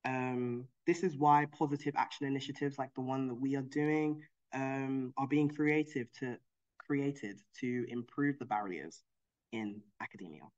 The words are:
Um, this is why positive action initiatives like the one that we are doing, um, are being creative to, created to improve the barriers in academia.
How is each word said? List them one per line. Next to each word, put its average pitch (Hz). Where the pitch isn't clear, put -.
Um, 127
this 170
is 165
why 147
positive 143
action -
initiatives 139
like 135
the 135
one 131
that 120
we 135
are 135
doing, 151
um, 135
are 135
being 147
creative 151
to, 123
created 139
to 123
improve 135
the 123
barriers 95
in 107
academia. 90